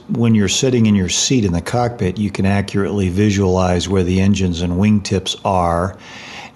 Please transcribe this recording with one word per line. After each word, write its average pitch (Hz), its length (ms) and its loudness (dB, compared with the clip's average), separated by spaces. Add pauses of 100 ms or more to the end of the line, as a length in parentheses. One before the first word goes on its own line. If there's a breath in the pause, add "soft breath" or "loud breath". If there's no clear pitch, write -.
(100)
when 117 240 2
you're 104 140 2
sitting 123 360 2
in 107 100 4
your 95 140 2
seat 117 380 0
in 87 80 0
the 85 80 -2
cockpit, 120 560 -2
you 104 120 -2
can - 140 -4
accurately 98 640 0
visualize 92 800 2
where 95 140 2
the 92 180 2
engines 95 400 0
and 87 140 -2
wingtips 101 720 0
are, 90 500 0 (600 loud breath)